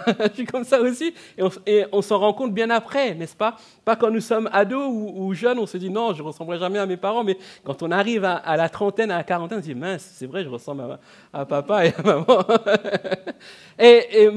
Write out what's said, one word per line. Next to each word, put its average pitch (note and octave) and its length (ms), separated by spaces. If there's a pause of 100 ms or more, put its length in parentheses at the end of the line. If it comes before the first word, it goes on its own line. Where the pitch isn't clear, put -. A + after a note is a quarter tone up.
<laughs> A3 120
Je G#3 160
suis B3+ 100
comme B3 200
ça B3 160
aussi. » B3+ 340 (240)
Et F#3 60
on, F#3+ 60 (140)
et G#3 280
on G3 100
s'en G3+ 160
rend G3+ 140
compte A#3+ 200
bien A3+ 180
après, A#3 440
n'est-ce D#3+ 220
pas ? G#3+ 200 (280)
Pas A3+ 100
quand A3+ 160
nous A3 100
sommes A3 320
ados B3+ 380
ou, G3 380
ou F#3+ 40
jeunes, A#3+ 280
on G#3 60
se - 120
dit, « F#3 120
Non, A3 220
je D3+ 120
ressemblerai E3 340
jamais F#3 220
à G3 60
mes F#3 100
parents. » G#3 280
Mais F#3+ 140 (240)
quand C3+ 220
on E3 80
arrive G3+ 320
à, F#3 100
à D#3+ 220
la E3 120
trentaine, G#3 440
à F3 60
la E3 40
quarantaine, F3 360
on F#3 40
se D3+ 60
dit, « - 80
Mince, E3 400
c'est C3 100
vrai, D#3 160
je D#3 60
ressemble C#3 340
à, - 580
à C#3 60
papa D#3 400
et E3 100
à E3 60
maman. » D#3+ 240 (120)
<laughs> G#3+ 1400
Et, A3+ 440
et, G#3+ 120